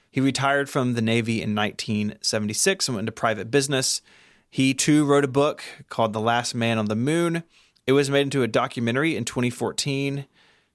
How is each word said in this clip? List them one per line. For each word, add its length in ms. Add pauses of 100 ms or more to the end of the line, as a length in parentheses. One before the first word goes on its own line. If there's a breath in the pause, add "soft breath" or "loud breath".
(100)
He 100
retired 480
from 240
the 80
Navy 400
in 140
nineteen 680
seventy-six 680
and 80
went 80
into 80
private 380
business. 520 (480 soft breath)
He, 240
too, 300
wrote 200
a 40
book 340 (260)
called 240
The 80
Last 340
Man 240
on 80
the 100
Moon. 480 (420 soft breath)
It 60
was 180
made 120
into 200
a 60
documentary 680
in 80
twenty 240
fourteen, 800 (480 soft breath)